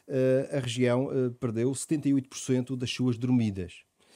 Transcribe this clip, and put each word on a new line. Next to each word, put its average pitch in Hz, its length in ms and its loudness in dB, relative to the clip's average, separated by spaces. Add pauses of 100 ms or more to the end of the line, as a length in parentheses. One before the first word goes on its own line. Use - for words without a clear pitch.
eh, 131 440 2
a 143 80 -2
região, 123 520 0
eh, 127 180 0 (100)
perdeu 120 340 0
setenta 143 360 -2
e 139 40 4
oito 131 140 0
por - 100 -16
cento 127 380 -2
das 123 160 -4
suas 127 260 0
dormidas. 113 680 0 (300)